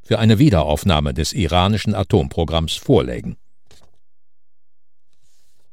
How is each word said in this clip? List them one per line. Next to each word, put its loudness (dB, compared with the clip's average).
für -2
eine 4
Wiederaufnahme 2
des -4
iranischen 0
Atomprogramms -2
vorlägen. -2